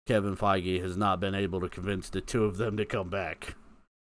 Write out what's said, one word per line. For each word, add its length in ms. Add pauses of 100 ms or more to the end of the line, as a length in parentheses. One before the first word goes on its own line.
Kevin 300
Feige 460
has 160
not 240
been 140
able 260
to 80
convince 400
the 100
two 240
of 140
them 180
to 100
come 240
back, 460 (540)